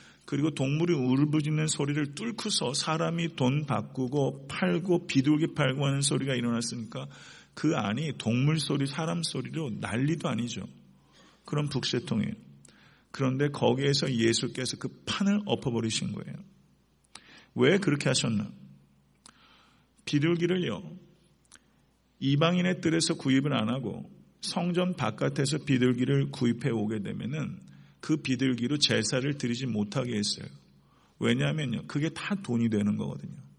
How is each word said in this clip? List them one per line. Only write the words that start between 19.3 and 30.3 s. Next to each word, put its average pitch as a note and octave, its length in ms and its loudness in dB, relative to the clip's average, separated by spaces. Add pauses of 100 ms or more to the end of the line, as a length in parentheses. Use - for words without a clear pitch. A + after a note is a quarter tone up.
비둘기를요, E3 920 0 (1200)
이방인의 F3 600 4
뜰에서 D#3+ 340 2
구입을 C#3 400 2
안 A2 140 0
하고 A2+ 420 -6 (300)
성전 F3+ 540 -2
바깥에서 C#3+ 720 -2
비둘기를 B2+ 640 2
구입해 A#2+ 400 0
오게 G#2+ 300 -2
되면은 G#2 580 -6 (420)
그 D#3 160 2
비둘기로 C3 640 0
제사를 C3 580 2
드리지 B2 300 -4
못하게 A2+ 500 -2
했어요. G#2 300 -2 (720)